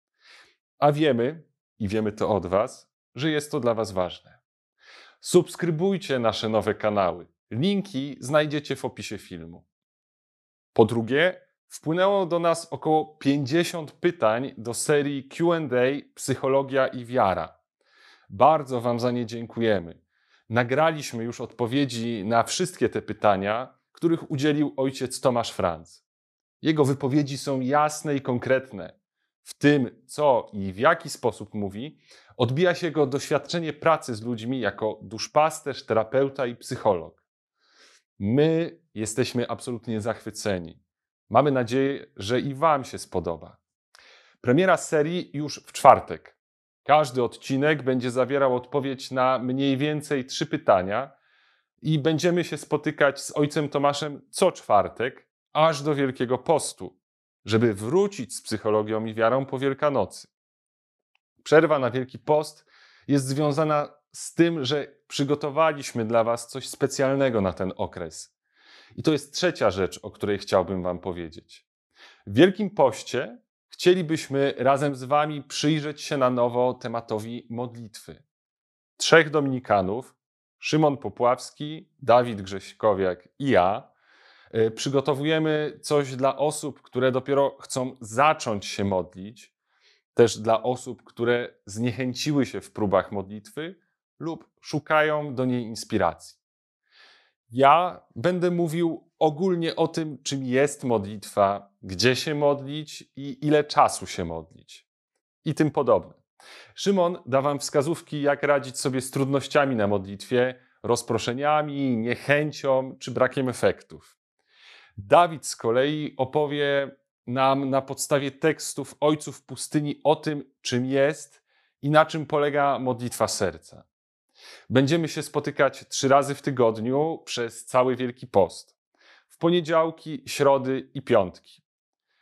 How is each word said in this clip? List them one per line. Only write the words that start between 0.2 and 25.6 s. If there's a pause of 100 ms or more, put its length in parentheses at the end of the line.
A
wiemy, (360)
i
wiemy
to
od
was, (200)
że
jest
to
dla
was
ważne. (840)
Subskrybujcie
nasze
nowe
kanały. (240)
Linki
znajdziecie
w
opisie
filmu. (1040)
Po
drugie, (280)
wpłynęło
do
nas
około
pięćdziesiąt
pytań
do
serii
Q
and
A
Psychologia
i
wiara. (720)
Bardzo
wam
za
nie
dziękujemy. (480)
Nagraliśmy
już
odpowiedzi
na
wszystkie
te
pytania, (140)
których
udzielił
ojciec
Tomasz
Franz. (540)